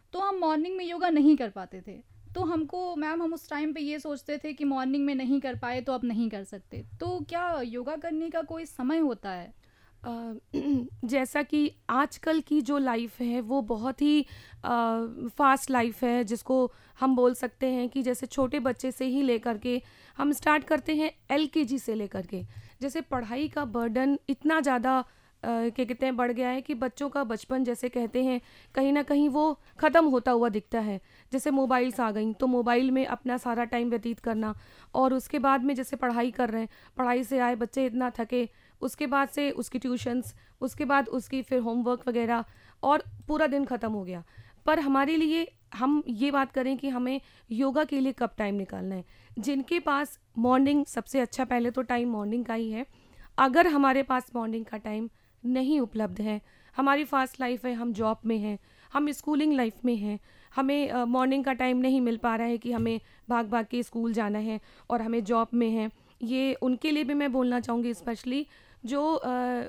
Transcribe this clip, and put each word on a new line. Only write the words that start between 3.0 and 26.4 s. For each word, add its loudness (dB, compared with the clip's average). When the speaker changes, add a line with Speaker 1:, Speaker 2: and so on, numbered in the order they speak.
Speaker 1:
हम -2
उस -12
टाइम -2
पे -8
ये -4
सोचते -6
थे -10
कि -4
मॉर्निंग 0
में 0
नहीं 0
कर -6
पाए -4
तो -4
अब -4
नहीं 0
कर -8
सकते। -14
तो -4
क्या -2
योगा -6
करने -6
का -2
कोई -10
समय -2
होता 0
है? -12
Speaker 2:
अ, -8
<clears throat> 0
जैसा -2
कि 2
आजकल 0
की 0
जो 0
life -2
है, -2
वो 0
बहुत -4
ही, 4
अ, 0
fast 4
life 0
है, 2
जिसको 0
हम 4
बोल 6
सकते -4
हैं 0
कि -2
जैसे -2
छोटे 0
बच्चे -2
से -6
ही 0
लेकर 0
के -2
हम 2
start 2
करते 0
हैं, 0
एलकेजी 0
से -4
लेकर -6
के, -8
जैसे -4
पढ़ाई -4
का -4
burden 0
इतना 2
ज़्यादा, 2
अ, -2
क्या -2
कहते -2
हैं, 0
बढ़ 2
गया -2